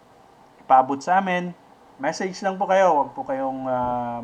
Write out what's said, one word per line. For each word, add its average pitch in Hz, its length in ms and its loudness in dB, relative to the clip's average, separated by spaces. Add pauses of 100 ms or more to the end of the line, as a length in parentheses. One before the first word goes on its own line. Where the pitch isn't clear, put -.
(580)
ipaabot 131 400 4
sa 180 240 0
amin, 180 320 -2 (400)
message 180 480 -6
lang 190 160 -2
po 190 80 -4
kayo. 190 240 6
Huwag 139 240 2
po 139 80 -10
kayong, 131 480 -6
ah, 123 540 -4